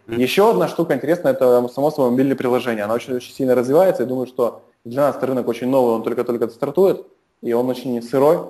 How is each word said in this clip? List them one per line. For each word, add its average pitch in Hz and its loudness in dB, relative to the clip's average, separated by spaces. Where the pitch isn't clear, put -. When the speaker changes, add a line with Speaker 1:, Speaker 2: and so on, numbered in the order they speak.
Speaker 1:
Мгм. 117 -4
Speaker 2:
Еще 185 4
одна 175 0
штука 165 -2
интересная, 143 0
это, 123 4
само 143 0
собой, 139 0
мобильное 131 2
приложение. 120 -2
Оно 107 -2
очень, 123 -6
очень - -10
сильно 127 0
развивается, 139 2
и 117 -2
думаю, 127 -4
что 120 -4
для 123 -4
нас 135 -6
рынок 123 -2
очень 120 -4
новый, 127 2
он 110 -4
только-только 117 -2
стартует, 151 0
и 117 -4
он 123 0
очень 120 -4
сырой. 143 2